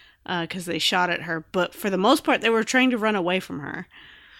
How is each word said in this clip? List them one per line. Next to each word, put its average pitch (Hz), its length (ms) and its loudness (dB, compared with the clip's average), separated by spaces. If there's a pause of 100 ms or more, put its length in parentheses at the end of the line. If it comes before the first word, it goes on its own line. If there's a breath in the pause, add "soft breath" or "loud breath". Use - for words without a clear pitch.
(260 soft breath)
uh, 170 220 -4
'cause 185 180 -10
they 175 140 -4
shot 180 300 0
at 170 140 -4
her, 165 280 -6
but 180 220 0
for - 160 -4
the 190 80 0
most 233 260 4
part, 269 160 2
they 226 100 0
were 226 140 2
trying 254 280 2
to 240 60 0
run 214 200 0
away 180 240 0
from 175 180 -10
her. - 280 -10 (520 soft breath)